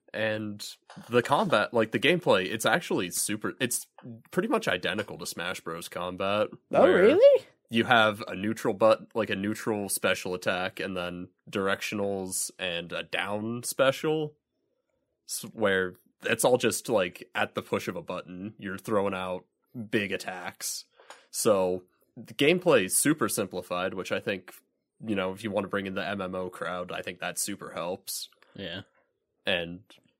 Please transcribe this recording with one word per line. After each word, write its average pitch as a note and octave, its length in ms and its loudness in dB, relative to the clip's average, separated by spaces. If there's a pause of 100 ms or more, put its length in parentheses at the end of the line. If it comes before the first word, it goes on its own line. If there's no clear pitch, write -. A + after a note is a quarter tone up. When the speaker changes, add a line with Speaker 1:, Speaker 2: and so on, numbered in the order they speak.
(120)
Speaker 1:
and G#2+ 540 -4 (420)
the A#2+ 140 6
combat, C#3 500 4
like, A2+ 200 4
the A#2 80 0
gameplay, C3 520 4
it's A2+ 140 0
actually A#2 440 0
super, - 500 -4
it's B2 260 -2 (460)
pretty F#3+ 160 0
much A#3 180 0
identical F2+ 520 -2
to E2 80 -10
Smash F2 340 -6
Bros. E2 280 -10
combat, F#2+ 600 -2 (240)
Speaker 2:
Oh, C3+ 100 6
Speaker 1:
where - 180 8
Speaker 2:
really? G#4 440 8 (240)
Speaker 1:
you A2+ 160 2
have G#2+ 420 6
a F#2+ 80 -8
neutral G#2+ 400 -2
but-, A2 400 6
like, G#2+ 160 0
a G2+ 60 -2
neutral G#2 520 -2
special F#2+ 460 -2
attack F#2 460 -2
and F#2+ 160 -4
then F2+ 320 -6 (200)
directionals G2 1080 -2
and F2 340 -6
a E2+ 120 -6
down G#2+ 580 -4
special, D3+ 720 0 (920)
s-, - 240 -8
where F#2+ 420 0 (300)
it's A#2 200 2
all B2+ 140 6
just, - 300 0
like, F#2+ 480 0
at G#2+ 180 -2
the G2+ 80 -4
push - 240 -4
of F#2 80 -4
a F2 80 -10
button, F2+ 560 -10
you're G2 200 -8
throwing G2 360 0
out F#2 300 -6 (460)
big G2+ 200 0
attacks. F#2 760 -8 (440)
So F#2 540 2 (320)
the - 180 -18
gameplay D3 520 4
is G#2 100 0
super C#3 320 2
simplified, F#2 680 -4
which F2+ 160 -6
I G2 80 0
think, G2 360 -6 (520)
you A2 80 -2
know, F#2+ 180 0
if G#2+ 120 -10
you G#2+ 80 -4
want G2+ 120 0
to F#2 40 -6
bring G2 180 -2
in F#2+ 80 -6
the F#2+ 100 -4
M G2 160 -4
M F#2 140 -6
O F#2 160 -6
crowd, F2+ 400 -8
I F2 120 -6
think F#2 180 -12
that F2 180 -6
super - 320 -6
helps. - 600 -8 (260)
Speaker 3:
Yeah. F#2 240 -10 (640)
Speaker 1:
And F2 340 -2 (400)